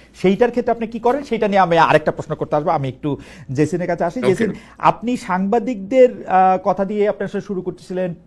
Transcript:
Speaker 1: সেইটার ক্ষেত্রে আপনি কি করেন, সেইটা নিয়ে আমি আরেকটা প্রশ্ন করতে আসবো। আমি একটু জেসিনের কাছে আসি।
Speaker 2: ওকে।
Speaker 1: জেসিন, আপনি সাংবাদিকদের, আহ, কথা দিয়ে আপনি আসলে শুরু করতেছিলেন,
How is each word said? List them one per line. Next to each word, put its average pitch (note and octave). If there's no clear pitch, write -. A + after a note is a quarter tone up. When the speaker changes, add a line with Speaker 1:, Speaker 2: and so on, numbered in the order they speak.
Speaker 1:
সেইটার G3+
ক্ষেত্রে A#3+
আপনি A3+
কি A3+
করেন, C4+
সেইটা A3+
নিয়ে F#3+
আমি E3+
আরেকটা D3+
প্রশ্ন D3
করতে D3+
আসবো। D3+
আমি C#3
একটু C3
জেসিনের D#3
কাছে F3
আসি। F3
Speaker 2:
ওকে। A#3
Speaker 1:
জেসিন, F#3+
আপনি A3
সাংবাদিকদের, G#3
আহ, F#3
কথা G3
দিয়ে G#3
আপনি G3+
আসলে F#3+
শুরু F#3
করতেছিলেন, F3+